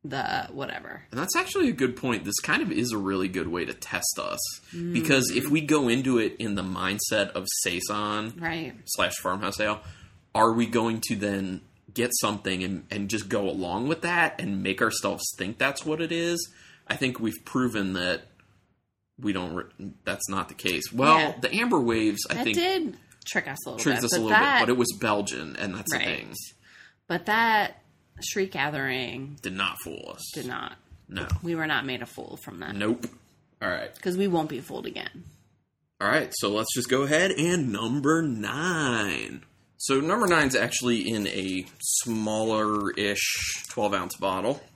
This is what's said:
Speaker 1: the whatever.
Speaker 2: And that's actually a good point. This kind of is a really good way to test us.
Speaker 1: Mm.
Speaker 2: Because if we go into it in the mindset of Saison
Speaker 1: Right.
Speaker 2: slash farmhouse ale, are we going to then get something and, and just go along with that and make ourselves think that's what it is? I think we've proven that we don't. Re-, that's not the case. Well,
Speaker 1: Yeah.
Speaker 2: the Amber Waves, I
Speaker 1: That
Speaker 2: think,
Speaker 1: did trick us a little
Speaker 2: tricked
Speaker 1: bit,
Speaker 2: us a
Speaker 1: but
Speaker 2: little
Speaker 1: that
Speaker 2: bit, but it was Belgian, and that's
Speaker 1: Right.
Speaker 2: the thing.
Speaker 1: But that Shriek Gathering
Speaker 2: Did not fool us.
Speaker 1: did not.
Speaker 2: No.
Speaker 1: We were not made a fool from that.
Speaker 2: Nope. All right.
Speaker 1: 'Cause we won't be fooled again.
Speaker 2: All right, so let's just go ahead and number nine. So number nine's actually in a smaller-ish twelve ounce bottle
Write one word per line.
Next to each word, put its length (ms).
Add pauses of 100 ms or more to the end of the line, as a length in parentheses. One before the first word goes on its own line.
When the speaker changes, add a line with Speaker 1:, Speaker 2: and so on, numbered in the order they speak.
Speaker 1:
the 480
whatever. 600
Speaker 2:
And 80
that's 160
actually 340
a 40
good 220
point. 300
This 160
kind 220
of 80
is 200
a 60
really 300
good 200
way 180
to 80
test 460
us. 200 (340)
Speaker 1:
Mm. 200
Speaker 2:
Because 360
if 220
we 100
go 280
into 280
it 220
in 160
the 80
mindset 720
of 120 (160)
Saison 760
Speaker 1:
Right. 380 (120)
Speaker 2:
slash 360
farmhouse 380
ale, 240 (500)
are 200
we 120
going 360
to 140
then 460 (320)
get 160 (100)
something 440
and, 260
and 220
just 180
go 180
along 420
with 120
that 400
and 220
make 180
ourselves 420 (140)
think 220
that's 260
what 160
it 100
is? 380 (380)
I 80
think 240
we've 260
proven 480
that 300 (960)
we 140
don't. 200
Re-, 120 (380)
that's 260
not 180
the 80
case. 360
Well, 280
Speaker 1:
Yeah. 220
Speaker 2:
the 160
Amber 220
Waves, 480
I 60
Speaker 1:
That 120
Speaker 2:
think, 120
Speaker 1:
did 400 (260)
trick 240
us 200
a 20
little 140
Speaker 2:
tricked 180
Speaker 1:
bit, 40
Speaker 2:
us 80
a 40
Speaker 1:
but 60
Speaker 2:
little 60 (100)
Speaker 1:
that 220
Speaker 2:
bit, 40
but 60
it 60
was 220
Belgian, 580
and 180
that's 180
Speaker 1:
Right. 140
Speaker 2:
the 80
thing. 180 (760)
Speaker 1:
But 200
that 500 (460)
Shriek 280
Gathering 920
Speaker 2:
Did 120
not 300
fool 300
us. 80 (140)
Speaker 1:
did 100
not. 320 (300)
Speaker 2:
No. 200 (140)
Speaker 1:
We 140
were 100
not 220
made 160
a 20
fool 380
from 160
that. 160
Speaker 2:
Nope. 320 (540)
All 80
right. 200 (100)
Speaker 1:
'Cause 160
we 120
won't 220
be 100
fooled 260
again. 380 (760)
Speaker 2:
All 80
right, 300
so 140
let's 240
just 120
go 160
ahead 280
and 400
number 500
nine. 1200 (340)
So 240
number 260
nine's 280
actually 540
in 180
a 380 (160)
smaller-ish 1900
twelve 240
ounce 240
bottle 440 (140)